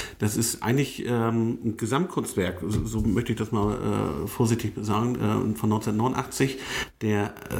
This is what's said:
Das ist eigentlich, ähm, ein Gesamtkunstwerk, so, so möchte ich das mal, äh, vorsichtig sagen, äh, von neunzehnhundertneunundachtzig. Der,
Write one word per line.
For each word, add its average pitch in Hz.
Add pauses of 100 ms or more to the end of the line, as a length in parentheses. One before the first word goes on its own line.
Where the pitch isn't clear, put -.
(200)
Das 104
ist -
eigentlich, 135
ähm, 113
ein 110
Gesamtkunstwerk, 113
so, 101
so 110
möchte 117
ich 107
das 107
mal, 104 (500)
äh, -
vorsichtig 110
sagen, 107
äh, 107
von 113
neunzehnhundertneunundachtzig. 117 (420)
Der, 104 (260)